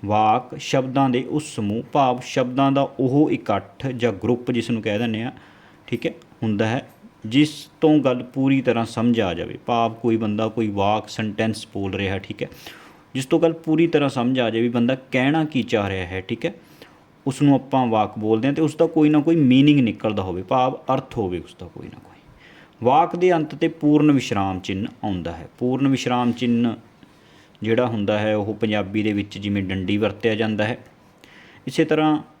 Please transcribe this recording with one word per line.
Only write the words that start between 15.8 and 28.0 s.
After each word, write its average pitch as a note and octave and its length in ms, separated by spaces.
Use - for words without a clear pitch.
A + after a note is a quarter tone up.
ਰਿਹਾ F#2+ 180
ਹੈ, F#2 140
ਠੀਕ A#2 240
ਹੈ, E3+ 80
ਉਸ C3+ 140
ਨੂੰ C#3+ 140
ਆਪਾਂ C3 320
ਵਾਕ A2 320
ਬੋਲਦੇ A2 280
ਹਾਂ, C#3+ 80
ਤੇ D#3+ 60
ਉਸ D3+ 140
ਦਾ E3 100
ਕੋਈ D#3 240
ਨਾ D3+ 100
ਕੋਈ E3 160
ਮੀਨਿੰਗ C#3+ 440
ਨਿਕਲਦਾ G#2+ 440
ਹੋਵੇ, F#2 200
ਭਾਵ C3 360
ਅਰਥ C3 240
ਹੋਵੇ F2+ 220
ਉਸ - 200
ਦਾ F2+ 80
ਕੋਈ - 200
ਨਾ - 120
ਕੋਈ। - 120
ਵਾਕ D#3 320
ਦੇ F3+ 180
ਅੰਤ D#3 220
'ਤੇ E3 120
ਪੂਰਨ D3+ 440
ਵਿਸ਼ਰਾਮ G2 480
ਚਿੰਨ੍ਹ G2 300
ਆਉਂਦਾ F2+ 280
ਹੈ। E2 180
ਪੂਰਨ B2+ 280
ਵਿਸ਼ਰਾਮ B2 440
ਚਿੰਨ੍ਹ A#2+ 380
ਜਿਹੜਾ A2+ 240
ਹੁੰਦਾ G#2+ 340